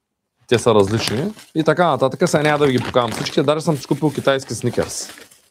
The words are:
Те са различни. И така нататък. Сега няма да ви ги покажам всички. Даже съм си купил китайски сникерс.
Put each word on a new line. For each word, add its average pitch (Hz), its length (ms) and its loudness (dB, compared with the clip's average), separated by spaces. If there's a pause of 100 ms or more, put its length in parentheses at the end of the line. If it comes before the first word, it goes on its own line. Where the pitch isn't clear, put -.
(460)
Те 117 120 2
са 113 160 4
различни. 110 580 2 (220)
И 160 100 -2
така 160 260 2
нататък. 135 380 0
Сега 151 140 0
няма 151 160 2
да 147 80 2
ви 131 60 2
ги 120 120 0
покажам 113 260 0
всички. - 320 -4
Даже 147 180 0
съм 156 160 -2
си 127 100 -12
купил 147 260 -2
китайски 135 420 -2
сникерс. - 540 -4 (420)